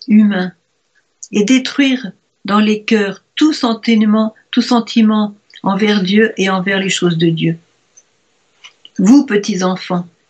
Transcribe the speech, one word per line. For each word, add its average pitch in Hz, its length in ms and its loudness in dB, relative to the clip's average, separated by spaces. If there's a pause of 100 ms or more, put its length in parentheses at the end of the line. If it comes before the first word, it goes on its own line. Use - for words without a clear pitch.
humain 202 440 2 (800)
et 208 120 0
détruire 254 680 -2 (340)
dans 208 140 0
les 214 240 0
cœurs 202 400 -2 (120)
tout 302 180 2
sentiment, 220 800 0 (180)
tout 247 100 0
sentiment 214 760 0 (260)
envers 196 400 0
Dieu 208 360 0
et 190 120 0
envers 190 300 -2
les 190 100 -4
choses 175 280 -2
de 165 120 2
Dieu. 165 280 -2 (1400)
Vous, 262 280 4
petits 202 380 -2
enfants, 185 440 -4 (220)